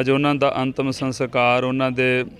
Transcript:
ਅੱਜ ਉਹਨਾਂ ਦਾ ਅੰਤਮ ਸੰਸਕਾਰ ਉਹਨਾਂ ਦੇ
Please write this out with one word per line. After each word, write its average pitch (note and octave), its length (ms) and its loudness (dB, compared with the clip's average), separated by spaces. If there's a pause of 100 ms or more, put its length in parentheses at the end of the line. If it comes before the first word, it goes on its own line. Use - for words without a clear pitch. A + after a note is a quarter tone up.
ਅੱਜ B2+ 100 0
ਉਹਨਾਂ C#3+ 240 2
ਦਾ C#3 280 0
ਅੰਤਮ C3+ 280 -2
ਸੰਸਕਾਰ B2 760 0
ਉਹਨਾਂ C3 260 -2
ਦੇ B2+ 340 0 (160)